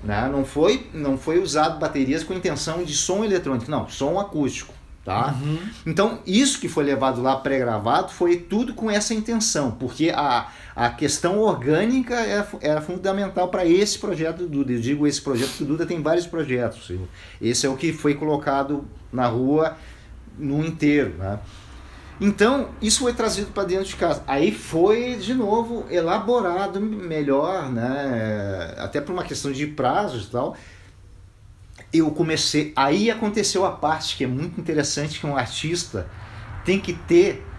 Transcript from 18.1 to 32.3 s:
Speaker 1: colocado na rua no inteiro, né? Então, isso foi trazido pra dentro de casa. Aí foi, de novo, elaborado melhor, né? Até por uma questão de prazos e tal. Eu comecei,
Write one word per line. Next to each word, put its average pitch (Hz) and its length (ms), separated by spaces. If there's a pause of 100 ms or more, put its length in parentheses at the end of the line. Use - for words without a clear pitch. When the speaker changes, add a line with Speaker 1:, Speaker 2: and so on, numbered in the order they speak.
Speaker 1:
colocado 147 720 (280)
na 123 140
rua 139 500 (640)
no 147 260
inteiro, 147 540
né? 98 220 (800)
Então, 214 480 (120)
isso 214 200
foi 247 120
trazido 208 380
pra 202 140
dentro 190 220
de - 100
casa. 160 300
Aí 147 260
foi, 220 640
de 202 180
novo, 226 560
elaborado 190 880
melhor, 165 920
né? 110 1040
Até - 220
por 180 120
uma 180 120
questão 143 260
de 139 160
prazos 147 600
e - 40
tal. 123 260 (1400)
Eu 160 180
comecei, 151 680